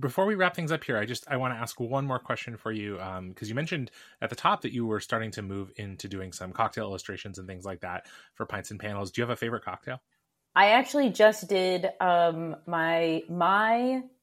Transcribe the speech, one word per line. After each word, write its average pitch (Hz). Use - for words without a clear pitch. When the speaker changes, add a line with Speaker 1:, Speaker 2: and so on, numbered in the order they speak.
Speaker 1:
before 143
we 208
wrap 180
things 165
up 156
here, 120
I 104
just, 117
I 139
wanna 127
ask 113
one 135
more 127
question 120
for 110
you, 104
um, 92
'cause 107
you 113
mentioned 147
at 117
the 120
top 202
that 123
you 117
were 107
starting 110
to 107
move 98
into 98
doing 95
some 92
cocktail 110
illustrations 95
and 92
things 92
like 92
that 90
for 113
Pints 101
and 104
Panels. 101
Do -
you -
have 120
a 113
favorite 117
cocktail? 127
Speaker 2:
I 202
actually 262
just 214
did, 185
um, 170
my, 165
my 220